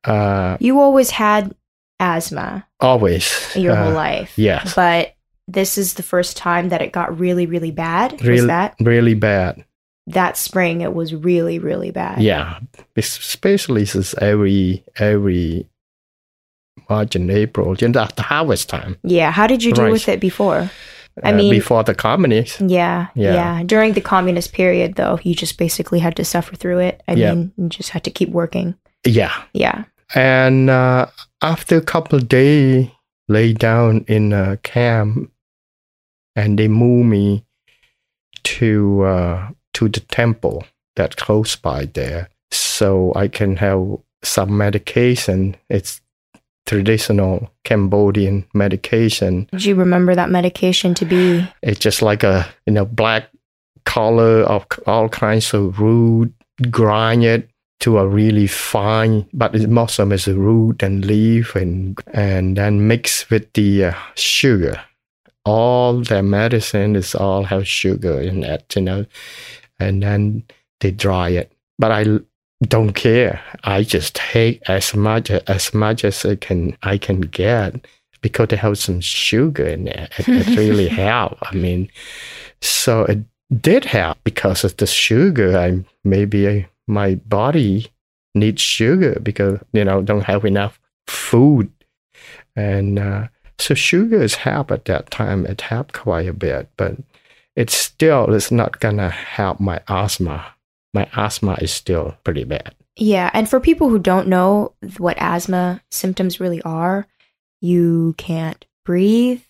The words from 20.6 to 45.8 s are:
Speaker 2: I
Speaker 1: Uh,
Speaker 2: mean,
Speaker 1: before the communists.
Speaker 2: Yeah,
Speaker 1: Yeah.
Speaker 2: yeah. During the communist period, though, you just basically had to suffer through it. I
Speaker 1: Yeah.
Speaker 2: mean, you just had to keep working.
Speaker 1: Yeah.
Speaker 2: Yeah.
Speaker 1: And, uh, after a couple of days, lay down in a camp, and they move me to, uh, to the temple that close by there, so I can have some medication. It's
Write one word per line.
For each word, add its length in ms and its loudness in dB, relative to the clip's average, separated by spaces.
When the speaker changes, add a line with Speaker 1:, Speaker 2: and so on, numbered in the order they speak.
Speaker 2:
I 100 2
Speaker 1:
Uh, 20 4
Speaker 2:
mean, 160 4
Speaker 1:
before 320 2
the 120 0
communists. 680 0
Speaker 2:
Yeah, 540 0
Speaker 1:
Yeah. 180 2
Speaker 2:
yeah. 320 0
During 280 4
the 80 0
communist 520 0
period, 420 2
though, 280 0
you 120 0
just 220 -8
basically 420 -2
had 180 0
to 60 -4
suffer 320 -4
through 240 -2
it. 280 -2
I 60 -2
Speaker 1:
Yeah. 200 4
Speaker 2:
mean, 240 -2
you 120 -2
just 200 -12
had 140 -8
to 80 -6
keep 180 -2
working. 460 -4
Speaker 1:
Yeah. 280 2
Speaker 2:
Yeah. 320 -2
Speaker 1:
And, 540 4
uh, 380 2
after 340 0
a 60 4
couple 360 -2
of 120 0
days, 580 4
lay 240 4
down 560 2
in 240 2
a 260 0
camp, 760 0
and 220 2
they 100 4
move 400 4
me 360 2
to, 600 2
uh, 440 0
to 160 0
the 100 -4
temple 680 -2
that 220 -2
close 380 0
by 380 -4
there, 360 -8
so 640 0
I 120 0
can 300 -2
have 400 0
some 340 -2
medication. 1000 0
It's 300 -4